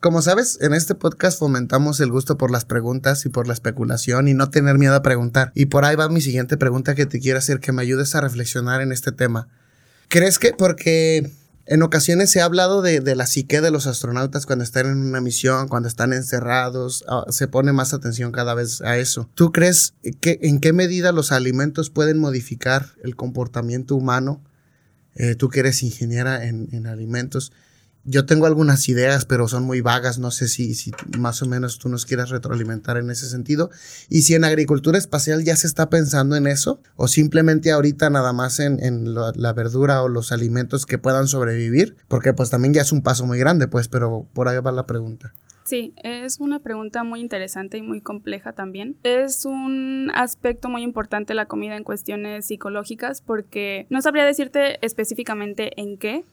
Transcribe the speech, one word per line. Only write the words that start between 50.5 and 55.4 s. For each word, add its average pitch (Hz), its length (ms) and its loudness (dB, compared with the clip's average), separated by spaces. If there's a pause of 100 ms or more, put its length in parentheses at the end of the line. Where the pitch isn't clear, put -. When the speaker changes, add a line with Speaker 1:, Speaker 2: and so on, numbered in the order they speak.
Speaker 2:
muy 240 140 -6
importante 214 500 -6
la 214 140 -4
comida 214 320 -8
en 214 60 -14
cuestiones 208 640 -8
psicológicas, 214 720 -10
porque 202 680 -8
no 262 140 -4
sabría 294 240 2
decirte 277 580 -2
específicamente 214 960 -6